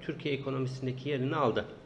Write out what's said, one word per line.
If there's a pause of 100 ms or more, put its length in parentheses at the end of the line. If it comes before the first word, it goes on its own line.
Türkiye
ekonomisindeki
yerini
aldı. (200)